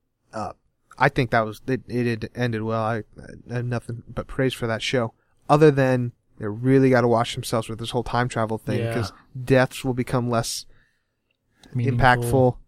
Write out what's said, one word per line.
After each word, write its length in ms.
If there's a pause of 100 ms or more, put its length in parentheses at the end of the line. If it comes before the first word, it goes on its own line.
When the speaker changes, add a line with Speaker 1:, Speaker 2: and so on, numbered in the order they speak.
(320)
Speaker 1:
Uh, 200 (460)
I 100
think 220
that 140
was, 220
it, 220
it 180
had 300
ended 260
well. 200
I, 200 (480)
I 40
have 100
nothing 440
but 200
praise 260
for 140
that 140
show. 320 (340)
Other 240
than 400 (260)
they 80
really 440
gotta 180
watch 260
themselves 340
with 120
this 100
whole 140
time 240
travel 300
thing, 200
Speaker 2:
Yeah. 160
Speaker 1:
'cause 180 (320)
deaths 400
will 100
become 360
less 340 (1120)
Speaker 2:
Meaningful. 260
Speaker 1:
impactful. 560 (120)